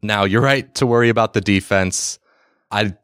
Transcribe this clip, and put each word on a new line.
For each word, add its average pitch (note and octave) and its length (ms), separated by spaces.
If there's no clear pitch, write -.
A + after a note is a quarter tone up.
Now, G#2 220
you're G2+ 180
right C3+ 320
to C3+ 120
worry A#2 220
about A2+ 240
the G#2+ 80
defense. F#2+ 760
I G#2 340